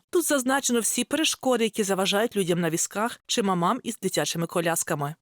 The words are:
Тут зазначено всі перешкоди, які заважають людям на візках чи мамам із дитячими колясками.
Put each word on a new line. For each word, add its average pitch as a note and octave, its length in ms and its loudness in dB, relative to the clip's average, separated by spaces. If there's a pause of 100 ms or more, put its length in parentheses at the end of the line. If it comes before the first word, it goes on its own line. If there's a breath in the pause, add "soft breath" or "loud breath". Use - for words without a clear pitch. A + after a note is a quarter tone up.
Тут F4 160 2
зазначено C4 540 2
всі A#3 240 -2
перешкоди, C4 600 0
які A3 200 0
заважають G3 520 0
людям F3+ 260 0
на E3 80 2
візках G3+ 580 -4
чи - 160 0
мамам F#3+ 400 2
із - 160 -6
дитячими E3 480 -2
колясками. E3 760 -2